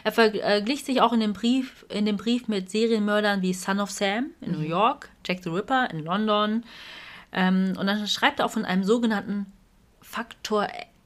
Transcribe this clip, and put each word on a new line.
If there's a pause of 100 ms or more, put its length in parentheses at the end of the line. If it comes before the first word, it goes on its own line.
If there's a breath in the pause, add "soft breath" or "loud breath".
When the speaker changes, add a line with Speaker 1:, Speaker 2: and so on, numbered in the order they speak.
Speaker 1:
er
verglich
sich
auch
in
dem
Brief,
in
dem
Brief
mit
Serienmördern
wie
Son
of
Sam (140)
in
Speaker 2:
Mhm.
Speaker 1:
New
York, (160)
Jack
the
Ripper
in
London. (680 loud breath)
Ähm,
und
dann
schreibt
er
auch
von
einem
sogenannten (560)
Faktor (380)